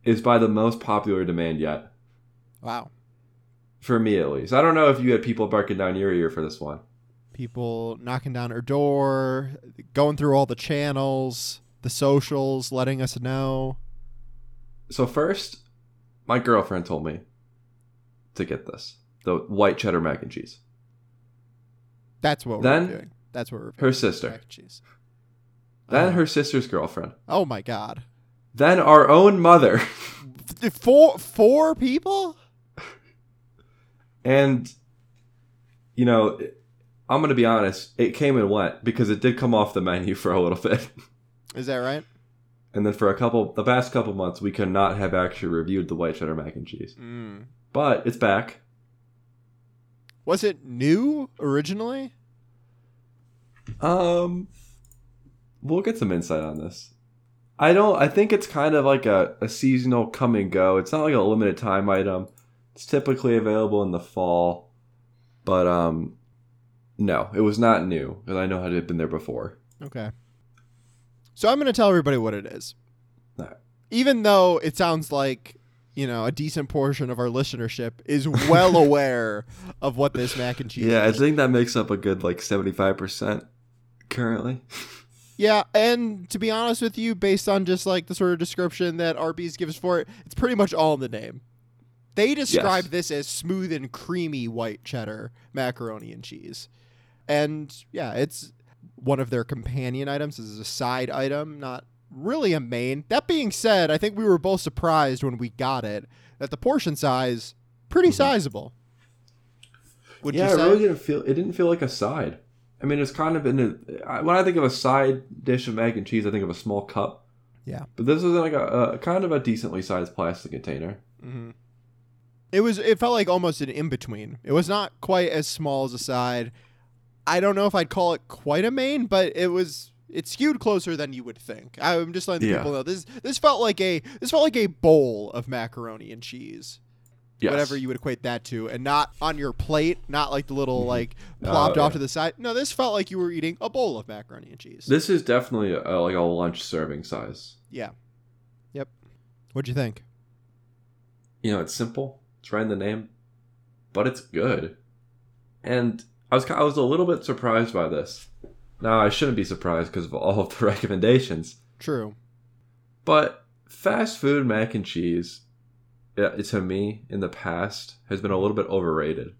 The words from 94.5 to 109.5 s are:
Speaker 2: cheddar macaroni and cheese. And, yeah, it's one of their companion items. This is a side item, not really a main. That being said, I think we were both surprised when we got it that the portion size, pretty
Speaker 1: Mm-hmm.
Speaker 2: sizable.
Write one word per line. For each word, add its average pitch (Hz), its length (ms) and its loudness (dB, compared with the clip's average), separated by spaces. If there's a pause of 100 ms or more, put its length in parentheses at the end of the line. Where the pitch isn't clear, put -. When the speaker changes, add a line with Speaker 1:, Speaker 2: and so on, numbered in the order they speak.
Speaker 2:
cheddar 110 480 -10 (220)
macaroni 117 580 -8
and 117 100 -18
cheese. - 460 -18 (580)
And, 147 480 -2 (160)
yeah, 127 220 -8
it's 143 400 -6 (440)
one 131 220 -2
of 123 120 -4
their 120 140 -2
companion 127 640 -6
items. 143 280 -6
This 113 100 -14
is 104 120 -14
a 110 60 -14
side 127 460 -4
item, 143 480 -6
not 127 280 -12 (240)
really 202 420 -2
a 156 80 0
main. 123 480 -4
That 277 180 0
being 294 240 0
said, 185 400 2
I 156 60 2
think 208 220 -2
we 226 80 -2
were 180 120 6
both 185 220 0
surprised 151 640 0
when 123 140 -4
we 120 120 -6
got 131 360 -4
it 104 180 -8 (340)
that 139 120 -8
the 147 80 -8
portion 240 380 0
size, 127 580 -2 (340)
pretty 359 220 4
Speaker 1:
Mm-hmm. - 60 -2
Speaker 2:
sizable. 180 580 0 (1500)